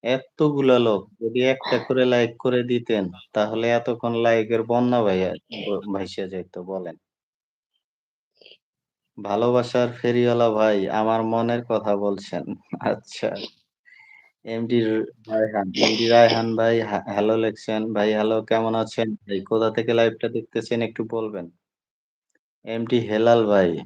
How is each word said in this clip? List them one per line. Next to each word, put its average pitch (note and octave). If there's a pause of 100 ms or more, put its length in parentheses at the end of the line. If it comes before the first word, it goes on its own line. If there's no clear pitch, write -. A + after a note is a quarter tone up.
এতগুলা C3
লোক A2 (180)
যদি A2+
একটা C3
করে B2+
লাইক A#2+
করে B2
দিতেন A#2+ (300)
তাহলে A2
এতক্ষণ A#2
লাইকের A#2
বন্যা A#2+
ভাইয়া, F#2 (280)
ব-, G2+
ভাইসা F#2+
যাইতো F#2
বলেন। F2+ (2250)
ভালোবাসার A#2+
ফেরিওয়ালা A#2+
ভাই, G#2+ (120)
আমার A2
মনের A#2
কথা G#2+
বলছেন। G2 (360)
আচ্ছা। - (1160)
এমডি A#2 (460)
রায়হান, G#2+
এমডি A2
রায়হান A#2
ভাই A2+
হ্যা-, G#2
হ্যালো G#2
লেখছেন। A2 (120)
ভাই G#2
হ্যালো, G#2+
কেমন A2+
আছেন? A2+
ভাই G2
কোথা A2
থেকে A#2
লাইভটা A2+
দেখতেছেন A#2
একটু A2+ (100)
বলবেন। G#2+ (1200)
এমডি A#2
হেলাল A2+
ভাই। G2 (160)